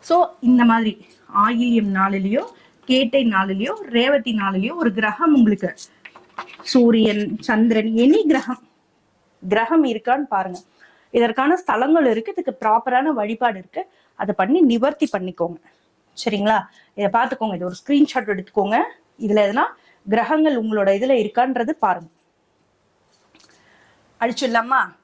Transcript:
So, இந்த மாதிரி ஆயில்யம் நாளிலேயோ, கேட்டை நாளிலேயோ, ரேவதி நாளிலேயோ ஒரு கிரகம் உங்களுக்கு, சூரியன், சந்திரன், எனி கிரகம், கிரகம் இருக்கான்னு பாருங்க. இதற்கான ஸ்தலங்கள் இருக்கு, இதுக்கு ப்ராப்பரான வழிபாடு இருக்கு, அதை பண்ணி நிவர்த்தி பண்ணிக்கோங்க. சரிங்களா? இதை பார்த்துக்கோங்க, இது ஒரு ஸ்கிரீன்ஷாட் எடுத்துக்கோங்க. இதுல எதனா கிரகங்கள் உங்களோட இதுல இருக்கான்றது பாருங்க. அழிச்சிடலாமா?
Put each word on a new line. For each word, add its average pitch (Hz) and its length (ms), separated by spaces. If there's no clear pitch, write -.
So, 339 260
இந்த 247 240
மாதிரி 226 420
ஆயில்யம் 226 580
நாளிலேயோ, 196 480
கேட்டை 262 400
நாளிலேயோ, 196 480
ரேவதி 247 440
நாளிலேயோ 196 420
ஒரு 302 180
கிரகம் 220 420
உங்களுக்கு, 214 400
சூரியன், 220 760
சந்திரன், 220 540
எனி 302 320
கிரகம், 262 360
கிரகம் 233 360
இருக்கான்னு 247 440
பாருங்க. 185 300
இதற்கான 262 560
ஸ்தலங்கள் 277 440
இருக்கு, 226 260
இதுக்கு 311 300
ப்ராப்பரான 240 360
வழிபாடு 226 560
இருக்கு, 185 280
அதை 196 220
பண்ணி 247 240
நிவர்த்தி 277 480
பண்ணிக்கோங்க. 175 380
சரிங்களா? 208 340
இதை 202 160
பார்த்துக்கோங்க, 226 440
இது 175 100
ஒரு 180 100
ஸ்கிரீன்ஷாட் 277 420
எடுத்துக்கோங்க. 196 480
இதுல 208 220
எதனா 208 220
கிரகங்கள் 254 540
உங்களோட 214 260
இதுல 214 240
இருக்கான்றது 240 580
பாருங்க. 180 380
அழிச்சிடலாமா? 233 640